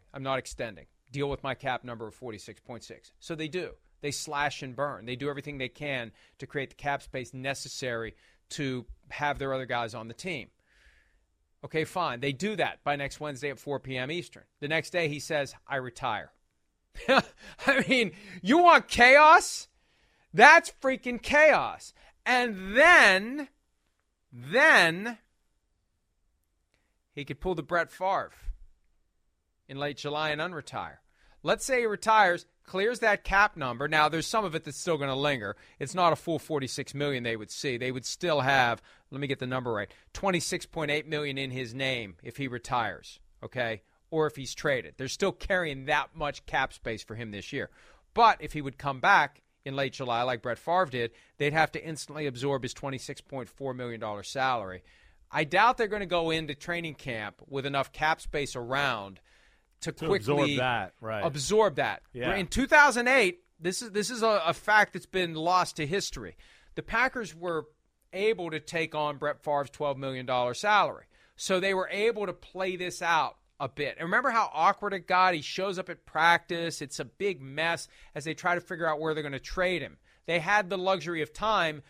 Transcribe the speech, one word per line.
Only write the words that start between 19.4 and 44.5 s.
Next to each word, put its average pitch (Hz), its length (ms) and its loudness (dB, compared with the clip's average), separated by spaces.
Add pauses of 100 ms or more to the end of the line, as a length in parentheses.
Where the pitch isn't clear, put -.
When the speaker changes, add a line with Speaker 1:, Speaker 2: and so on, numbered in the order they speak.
Speaker 1:
That's 302 380 10 (100)
freaking 247 400 -4
chaos. 226 720 4 (320)
And 220 500 0
then, 262 720 8 (840)
then 202 840 6 (2000)
he 147 120 -10
could 139 140 -10
pull 185 160 -4
the 156 80 -4
Brett 165 280 -2
Favre 185 400 -2 (1400)
in 135 100 -14
late 143 200 -6
July 151 320 -4
and 151 120 -4
unretire. 131 560 -8 (460)
Let's 165 220 0
say 254 160 0
he 233 40 2
retires, 208 600 2 (180)
clears 214 360 -2
that 208 240 2
cap 202 320 4
number. 131 320 -4
Now, 151 220 4
there's 160 180 -4
some 220 180 0
of 160 100 -4
it 156 80 -8
that's 147 160 -12
still 165 180 -2
gonna 139 180 -2
linger. 131 400 -2 (240)
It's 139 160 -8
not 175 180 4
a 143 40 0
full 156 220 -4
forty-six 139 540 -6
million 139 300 -4
they 117 120 -2
would 107 160 -10
see. 127 260 -4
They 127 140 -4
would 123 140 -8
still 156 360 -2
have, 127 400 4 (300)
let 131 100 -10
me 143 60 -4
get 131 120 -4
the 127 80 -6
number 127 240 -4
right, 104 200 -4 (220)
twenty-six 180 520 -2
point 151 260 -4
eight 151 160 -2
million 147 300 -4
in 135 140 -6
his 123 220 -8
name 123 500 -4
if 120 140 -14
he 139 100 -4
retires, 117 720 -6 (240)
okay, 117 400 -6 (260)
or 156 180 2
if 147 80 -8
he's 135 200 -10